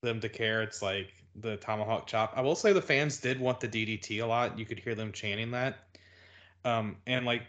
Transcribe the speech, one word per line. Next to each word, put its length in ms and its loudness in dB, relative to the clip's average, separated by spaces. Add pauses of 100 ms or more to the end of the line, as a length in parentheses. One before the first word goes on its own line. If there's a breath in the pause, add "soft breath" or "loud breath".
them 200 0
to 100 -4
care? 320 0
It's, 180 -6
like, 320 -2 (220)
the 240 -6
tomahawk 480 -2
chop." 300 0
I 40 0
will 140 4
say 180 6
the 80 6
fans 380 2
did 200 0
want 220 2
the 80 -2
D 160 0
D 140 -2
T 220 -6
a 60 0
lot. 320 0
You 60 -6
could 140 -8
hear 160 -4
them 180 -6
chanting 380 -4
that. 480 -4 (640 loud breath)
Um, 320 0 (100)
and 200 0
like 220 0